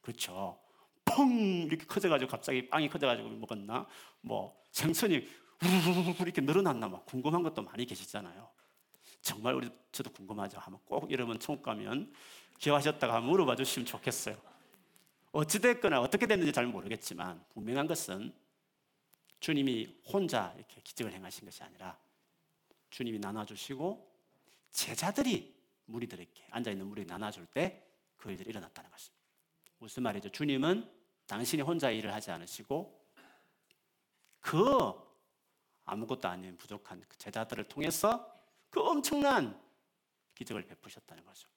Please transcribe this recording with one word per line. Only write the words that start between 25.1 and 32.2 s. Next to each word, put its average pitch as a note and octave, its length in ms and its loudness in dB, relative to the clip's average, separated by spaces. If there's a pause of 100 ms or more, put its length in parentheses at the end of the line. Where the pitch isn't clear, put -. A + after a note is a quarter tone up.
무리들에게, A2+ 680 -10
앉아있는 G#2 340 -4
무리에 G2+ 200 -8
나눠줄 F#2 420 -8
때 F3+ 380 -2 (320)
그 - 140 -10
일들이 F#2 180 -10
일어났다는 G2+ 400 -12
것입니다. - 340 -20 (540)
무슨 A2+ 260 -8
말이죠? G2+ 260 -2
주님은 D3+ 600 2 (380)
당신이 B2 340 -2
혼자 C#3+ 300 2
일을 G#2+ 220 -2
하지 G#2 180 -6